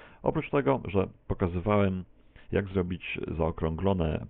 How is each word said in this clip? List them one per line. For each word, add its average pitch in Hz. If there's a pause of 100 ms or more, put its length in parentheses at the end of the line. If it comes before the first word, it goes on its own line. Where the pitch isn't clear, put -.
(240)
Oprócz -
tego, 135
że 92 (200)
pokazywałem, 95 (480)
jak 95
zrobić 90 (180)
zaokrąglone 80